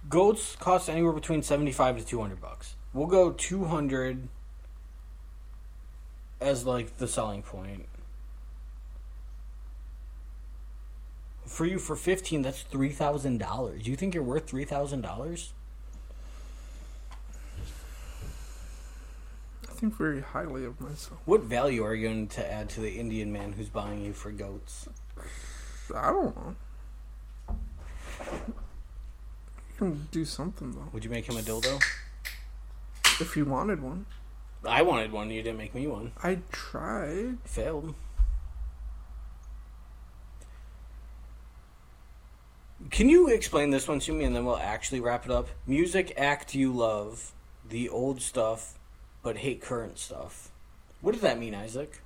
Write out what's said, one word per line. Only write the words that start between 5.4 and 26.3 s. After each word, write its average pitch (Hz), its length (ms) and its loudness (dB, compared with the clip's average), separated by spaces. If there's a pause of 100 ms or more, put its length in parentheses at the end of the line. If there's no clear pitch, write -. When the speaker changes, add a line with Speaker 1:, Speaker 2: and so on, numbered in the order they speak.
Speaker 1:
as, 131 260 4
like, 123 320 0
the 127 100 0
selling 107 340 0
point. 98 460 -8 (3500)
For - 200 -2
you, 185 120 2
for 160 180 -2
fifteen, 180 460 2
that's 131 220 -2
three 135 260 2
thousand 143 480 2
dollars. 107 500 -2
You 131 80 2
think 185 180 0
you're 165 100 2
worth 143 240 0
three 135 180 -2
thousand 143 360 0
dollars? 127 520 -6 (4000)
Speaker 2:
I - 40 -12
think 220 240 0
very 151 240 2
highly 135 420 -4
of 123 160 -8
myself. - 460 -8
Speaker 1:
What 202 160 10
value 120 420 4
are 107 100 2
you 110 140 2
going 110 220 2
to 101 220 -2
add 104 180 -2
to - 100 -6
the 110 180 0
Indian 110 360 0
man 101 200 -4
who's 104 140 -4
buying 104 360 -4
you 101 100 -4
for 104 180 -8
goats? 101 560 -8 (1040)
Speaker 2:
I - 180 4
don't 370 240 4